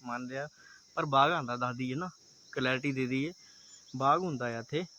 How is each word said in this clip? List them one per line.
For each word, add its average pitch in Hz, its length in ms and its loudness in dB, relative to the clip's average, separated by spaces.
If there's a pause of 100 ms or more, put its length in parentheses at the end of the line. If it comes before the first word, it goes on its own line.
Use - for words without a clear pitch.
ਮੰਨ 123 220 -6
ਲਿਆ, 135 200 -8 (480)
ਪਰ 165 100 -2
ਬਾਘ 143 260 6
ਆਉਂਦਾ, 127 240 -2
ਦੱਸ 123 200 -4
ਦਈਏ 127 200 -4
ਨਾ, 180 140 -6 (420)
ਕਲੈਰਿਟੀ 131 400 0
ਦੇ 131 160 0
ਦਈਏ, 139 260 -2 (640)
ਬਾਘ 139 220 4
ਹੁੰਦਾ 151 280 -2
ਆ 117 140 -2
ਇੱਥੇ 151 260 -4 (140)